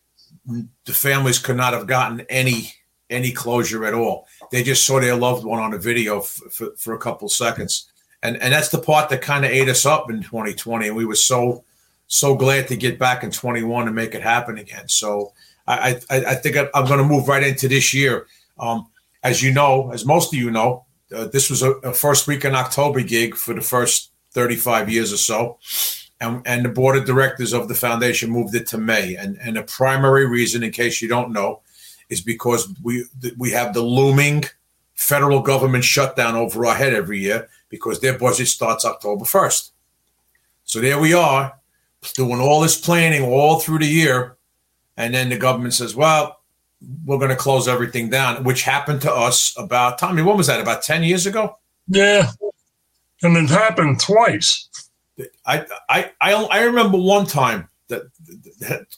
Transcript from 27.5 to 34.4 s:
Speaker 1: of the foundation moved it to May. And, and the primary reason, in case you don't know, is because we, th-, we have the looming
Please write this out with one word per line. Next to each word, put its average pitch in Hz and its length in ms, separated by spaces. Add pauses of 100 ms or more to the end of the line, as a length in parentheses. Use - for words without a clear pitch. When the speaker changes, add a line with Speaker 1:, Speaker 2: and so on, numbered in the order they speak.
Speaker 1:
of 120 160
the 123 80
foundation 117 540
moved 113 260
it 113 120
to 113 100
May. 104 400
And, 98 240
and 113 160
the 107 60
primary 135 640
reason, 120 380
in 113 80
case 117 300
you 113 80
don't 120 240
know, 104 260 (480)
is 98 140
because 113 600
we, 120 220 (180)
th-, 120 160
we 120 140
have 117 220
the 117 80
looming 139 640 (500)